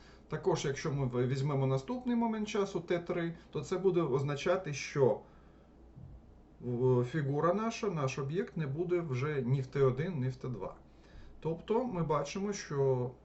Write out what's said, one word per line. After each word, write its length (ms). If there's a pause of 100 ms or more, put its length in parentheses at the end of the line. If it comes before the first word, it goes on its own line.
(280)
Також, 360
якщо 280
ми 140
в-, 200
візьмемо 400
наступний 500
момент 320
часу, 320
Т 180
три, 360 (160)
то 100
це 180
буде 240
означати, 720
що 460 (1400)
в-, 440
фігура 500
наша, 360
наш 280
об'єкт 380
не 100
буде 340
вже 420
ні 180
в 60
Т 160
один, 380
ні 80
в 80
Т 120
два. 260 (680)
Тобто 440
ми 180
бачимо, 500
що 580 (140)